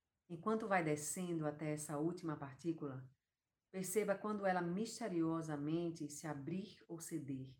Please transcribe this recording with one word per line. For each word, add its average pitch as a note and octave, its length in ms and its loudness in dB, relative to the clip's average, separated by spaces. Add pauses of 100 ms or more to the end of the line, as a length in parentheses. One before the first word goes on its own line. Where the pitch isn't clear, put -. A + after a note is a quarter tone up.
(280)
Enquanto G#3+ 400 0
vai F#3 160 6
descendo D#3+ 600 2
até D3+ 280 0
essa D3+ 260 -2
última E3 360 0
partícula, C#3 720 -4 (640)
perceba G3 440 2
quando G#3 300 -2
ela F3+ 160 4
misteriosamente E3 1500 0
se - 160 -8
abrir D#3 600 -4
ou E3 120 -6
ceder C3+ 600 -4